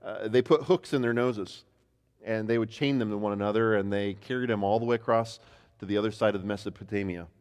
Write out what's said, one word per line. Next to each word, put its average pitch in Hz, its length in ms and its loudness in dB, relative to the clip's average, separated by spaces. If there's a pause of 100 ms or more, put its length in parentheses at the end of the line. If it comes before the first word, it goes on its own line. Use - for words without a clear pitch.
uh, 98 240 -6
they 123 140 4
put 156 220 4
hooks 180 300 0
in 135 80 2
their 117 120 0
noses, 120 500 -2 (640)
and 110 220 -2
they 117 100 4
would 110 120 0
chain 139 280 0
them 110 140 0
to 104 60 -2
one 104 140 -2
another, 104 440 2
and 101 180 0
they 101 220 -2
carried 123 340 -4
them 104 140 0
all 104 160 2
the 117 60 -4
way 120 100 2
across 113 440 0 (400)
to 101 60 -12
the 101 120 0
other 107 140 0
side 104 220 2
of 95 100 -4
Mesopotamia. 98 840 -6 (140)